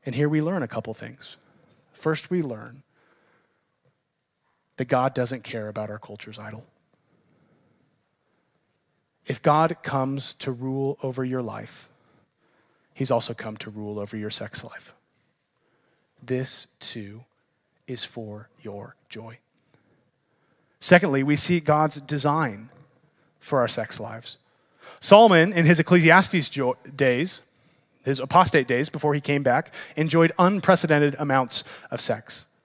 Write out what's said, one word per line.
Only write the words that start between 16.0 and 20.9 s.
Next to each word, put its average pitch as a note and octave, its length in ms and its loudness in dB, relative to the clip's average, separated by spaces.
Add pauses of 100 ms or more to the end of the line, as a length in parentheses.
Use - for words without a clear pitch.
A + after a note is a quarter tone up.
This, C3 460 -6 (120)
too, G#2+ 460 -10 (640)
is B2 180 -8
for G#2+ 440 -14 (120)
your G2+ 340 -14 (140)
joy. A2+ 280 -18 (1400)
Secondly, E3 440 4